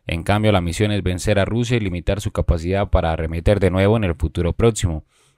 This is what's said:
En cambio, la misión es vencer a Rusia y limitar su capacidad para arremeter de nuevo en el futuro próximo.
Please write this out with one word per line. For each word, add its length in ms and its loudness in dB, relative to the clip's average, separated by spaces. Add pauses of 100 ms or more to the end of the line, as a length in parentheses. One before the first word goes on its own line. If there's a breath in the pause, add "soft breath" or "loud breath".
En 160 -4
cambio, 280 2
la 80 4
misión 320 0
es 120 -2
vencer 360 -2
a 60 2
Rusia 320 -2
y 40 -2
limitar 380 -4
su 120 -6
capacidad 580 0
para 240 2
arremeter 460 0
de 100 4
nuevo 260 4
en 80 0
el 120 0
futuro 380 -2
próximo. 520 0 (320 soft breath)